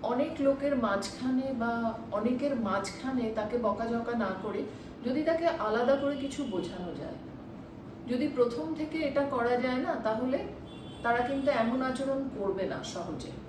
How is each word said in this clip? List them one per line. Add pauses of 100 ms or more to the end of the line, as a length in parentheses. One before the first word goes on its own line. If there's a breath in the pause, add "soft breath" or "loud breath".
অনেক
লোকের
মাঝখানে
বা (380)
অনেকের
মাঝখানে
তাকে
বকাঝকা
না (120)
করে (440 loud breath)
যদি
তাকে
আলাদা
করে
কিছু
বোঝানো
যায়, (920)
যদি
প্রথম
থেকে
এটা (120)
করা
যায়
না,
তাহলে (680)
তারা
কিন্তু
এমন
আচরণ (100)
করবে
না
সহজে। (180)